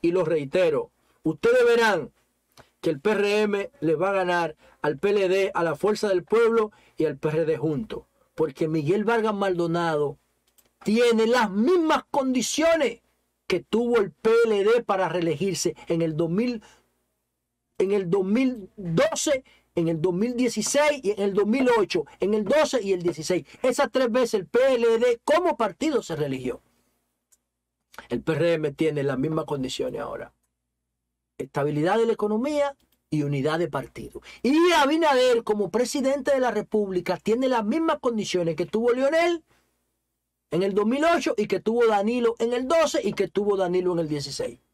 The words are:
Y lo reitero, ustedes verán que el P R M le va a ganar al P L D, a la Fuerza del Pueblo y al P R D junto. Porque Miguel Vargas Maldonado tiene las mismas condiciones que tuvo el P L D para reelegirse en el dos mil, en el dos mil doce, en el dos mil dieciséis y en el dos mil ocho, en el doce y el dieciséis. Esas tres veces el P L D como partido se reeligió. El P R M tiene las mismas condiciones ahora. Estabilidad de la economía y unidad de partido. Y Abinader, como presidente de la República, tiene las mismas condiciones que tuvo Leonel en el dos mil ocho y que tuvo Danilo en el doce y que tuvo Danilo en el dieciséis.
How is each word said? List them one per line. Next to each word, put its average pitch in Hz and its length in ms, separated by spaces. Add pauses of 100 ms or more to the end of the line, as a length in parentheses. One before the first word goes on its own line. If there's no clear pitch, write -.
Y 170 100
lo 180 140
reitero, 151 640 (300)
ustedes 233 440
verán 226 460 (720)
que 165 100
el 143 80
P 208 120
R 208 300
M 202 380
le 156 160
va 180 140
a 196 40
ganar 175 420 (280)
al 151 160
P 196 100
L 202 200
D, 190 260
a 175 80
la 160 120
Fuerza 214 340
del 185 140
Pueblo 226 480 (260)
y 156 80
al 143 120
P 156 120
R 156 160
D 156 120
junto. 143 500 (280)
Porque 160 320
Miguel 160 380
Vargas 220 280
Maldonado 170 840 (640)
tiene 226 420
las 233 240
mismas 311 640
condiciones 277 880 (460)
que 175 140
tuvo 240 360
el 202 140
P - 200 (140)
L 208 180
D 233 200
para 185 240
reelegirse 170 680 (120)
en 165 140
el 160 160
dos 165 120
mil, 226 340 (1120)
en 190 140
el 196 180
dos 185 160
mil 226 500
doce, 262 680 (320)
en 165 120
el 165 140
dos 180 120
mil 233 220
dieciséis 262 680
y 196 80
en 208 100
el 202 120
dos 196 120
mil 247 320
ocho, 175 280 (140)
en 202 140
el 220 100
doce 269 380
y 196 100
el 180 100
dieciséis. 170 440 (160)
Esas 262 300
tres 262 200
veces 254 240
el 190 120
P 240 120 (140)
L 233 240
D 240 260
como 320 320
partido 233 460
se 160 160
reeligió. 131 440 (1500)
El 123 120
P 160 120
R 170 200
M 156 180
tiene 147 320
las 135 140
mismas 156 280
condiciones 131 560
ahora. - 320 (1040)
Estabilidad 147 600
de 226 80
la 226 80
economía 277 600 (340)
y 151 140
unidad 143 360
de 170 80
partido. - 540 (200)
Y 330 300
Abinader, 277 720
como 208 260
presidente 269 600
de 269 80
la 247 120
República, 196 640
tiene 247 320
las 233 160
mismas 311 340
condiciones 185 560
que 170 100
tuvo 233 260
Leonel 320 520 (1080)
en 165 100
el 196 140
dos 208 100
mil 262 180
ocho 339 320
y 208 120
que 190 120
tuvo 233 280
Danilo 226 500
en 233 160
el 254 140
doce 320 360
y 202 100
que 190 140
tuvo 202 300
Danilo 180 360
en 170 60
el 160 80
dieciséis. 139 520 (140)